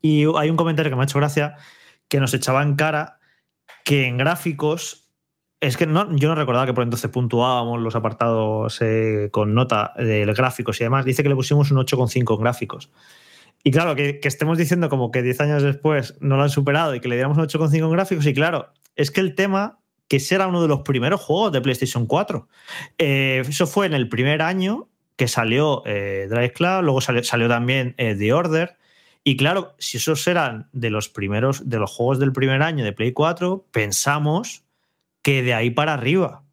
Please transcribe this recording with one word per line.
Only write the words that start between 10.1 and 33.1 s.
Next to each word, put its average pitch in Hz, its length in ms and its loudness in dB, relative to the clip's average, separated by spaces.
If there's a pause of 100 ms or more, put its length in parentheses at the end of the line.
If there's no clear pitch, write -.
gráficos 117 540 -2
y 120 40 0
demás. 127 200 0
Dice 131 180 0
que 143 60 2
le 143 80 2
pusimos 143 340 2
un 135 80 4
ocho 131 180 0
coma 123 120 2
cinco 113 260 0
en 104 60 -4
gráficos. - 500 -4 (720)
Y 143 60 4
claro, 160 240 2
que, 143 240 -2
que - 100 -4
estemos 156 300 -2
diciendo 170 300 0
como 127 240 -2
que 127 100 0
diez 127 180 -2
años 147 220 2
después 143 580 -2
no 139 160 0
lo 139 60 4
han 143 80 2
superado 143 460 0
y 120 40 -8
que 127 80 -6
le 120 60 0
diéramos 135 240 2
un 160 60 2
ocho 151 140 -4
coma 156 120 2
cinco 160 160 2
en 160 60 2
gráficos, 175 340 0
y 143 80 2
claro, 156 380 -2 (240)
es 143 160 0
que - 80 0
el 180 160 0
tema, 196 420 0 (300)
que 139 80 2
ese - 180 0
era 190 140 2
uno 175 140 2
de 160 60 2
los 139 120 2
primeros 143 400 -2
juegos 185 320 -2
de 135 80 0
PlayStation 123 460 -2
cuatro. 170 420 -2 (500)
Eh, 135 500 0
eso 147 180 0
fue 196 200 0
en 160 80 0
el 127 140 0
primer 139 340 0
año 190 460 -2 (260)
que 123 140 0
salió, 127 580 0
eh, 101 420 -4
Drive 120 260 0
Club, 185 280 0
luego 135 180 2
salió, 120 220 -2
salió 117 260 0
también, 123 500 0
eh, 110 180 -2
The 104 160 0
Order. 165 440 0 (460)
Y 135 140 2
claro, 170 420 -2
si - 200 -8
esos 147 280 -2
eran 143 460 0
de 117 180 -4
los 107 180 -4
primeros, 110 600 -2
de 117 100 -2
los 101 140 -2
juegos 127 260 0
del 135 140 0
primer 135 300 0
año 156 220 -2
de 104 80 -2
Play 117 200 -2